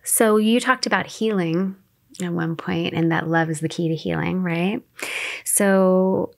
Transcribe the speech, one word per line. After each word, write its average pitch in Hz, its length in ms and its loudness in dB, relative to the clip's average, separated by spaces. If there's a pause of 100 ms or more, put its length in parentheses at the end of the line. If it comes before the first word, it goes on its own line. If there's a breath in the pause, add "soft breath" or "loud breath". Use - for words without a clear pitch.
so 214 340 2
you 220 220 4
talked 240 260 0
about 220 220 -2
healing 190 680 -2 (460)
at 175 120 -4
one 165 220 -2
point 170 380 -4
and 165 180 2
that 160 160 0
love 165 220 2
is 156 120 -4
the 156 80 -2
key 170 200 -2
to 160 60 0
healing, 170 480 -2
right? 175 400 -2 (640 loud breath)
So 190 920 2